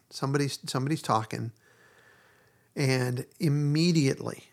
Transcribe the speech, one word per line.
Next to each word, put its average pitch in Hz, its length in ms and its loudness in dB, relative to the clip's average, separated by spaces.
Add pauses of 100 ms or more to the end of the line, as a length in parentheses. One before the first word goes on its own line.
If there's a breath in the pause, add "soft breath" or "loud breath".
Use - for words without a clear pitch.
Somebody's, 139 580 -2
somebody's 143 360 -2
talking, 113 480 -2 (1300 soft breath)
and 127 500 0 (140)
immediately, 147 1120 2